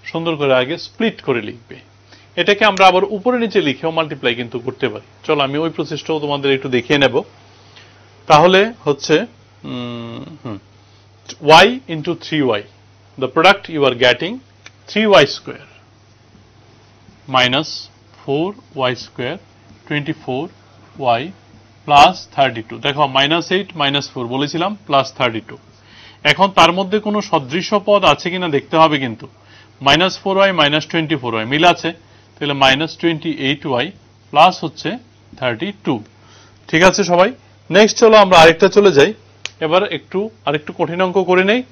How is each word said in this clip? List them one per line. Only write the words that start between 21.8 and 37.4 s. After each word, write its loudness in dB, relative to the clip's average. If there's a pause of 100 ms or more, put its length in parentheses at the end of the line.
plus 6 (200)
thirty-two। -2
দেখো, -2 (140)
মাইনাস -2
এইট, -6 (120)
মাইনাস -4
ফোর -8 (100)
বলেছিলাম, -4 (160)
প্লাস 0 (100)
থার্টি -2
টু। -18 (760)
এখন 2 (100)
তার 6
মধ্যে -4 (100)
কোনো -2 (120)
সদৃশ্য -4 (160)
পদ 4 (120)
আছে -4
কিনা -4 (100)
দেখতে -4
হবে 4
কিন্তু। -10 (560)
মাইনাস 2
ফোর -2
ওয়াই 4
মাইনাস 0
টোয়েন্টি -2
ফোর -6
ওয়াই -4
মিল 0
আছে, 2 (460)
তাহলে -6
মাইনাস 0
টোয়েন্টি -4
এইট -6
ওয়াই -2 (380)
plus 4
হচ্ছে -10 (480)
থার্টি -6 (100)
টু। -4 (640)
ঠিক 2
আছে 4
সবাই, 2 (360)